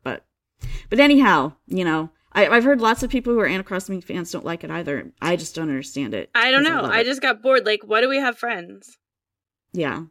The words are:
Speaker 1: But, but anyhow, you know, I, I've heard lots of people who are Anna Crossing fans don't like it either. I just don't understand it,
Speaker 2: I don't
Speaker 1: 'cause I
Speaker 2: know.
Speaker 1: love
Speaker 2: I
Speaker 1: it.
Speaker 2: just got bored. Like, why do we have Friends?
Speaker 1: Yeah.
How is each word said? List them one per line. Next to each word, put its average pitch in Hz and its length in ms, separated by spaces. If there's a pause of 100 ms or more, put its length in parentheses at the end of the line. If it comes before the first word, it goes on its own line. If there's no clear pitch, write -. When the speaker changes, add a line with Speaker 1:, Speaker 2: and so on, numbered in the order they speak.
Speaker 1:
But, 123 200 (680)
but 220 100
anyhow, 226 520 (140)
you 185 180
know, 160 260 (220)
I, 196 160
I've 233 160
heard 269 160
lots 226 220
of 247 80
people 240 220
who 233 80
are 190 60
Anna 185 180
Crossing 190 360
fans 170 320
don't - 120
like 170 200
it 156 60
either. 143 500
I 170 160
just 160 180
don't 160 140
understand 131 460
it, 95 200
Speaker 2:
I 240 160
don't 269 140
Speaker 1:
'cause 320 80
I - 40
Speaker 2:
know. 240 60
Speaker 1:
love 220 100
Speaker 2:
I 226 80
Speaker 1:
it. 233 40
Speaker 2:
just 262 180
got 233 200
bored. 254 240
Like, 208 180
why 214 160
do 254 80
we 269 100
have 254 200
Friends? 196 580 (800)
Speaker 1:
Yeah. 151 340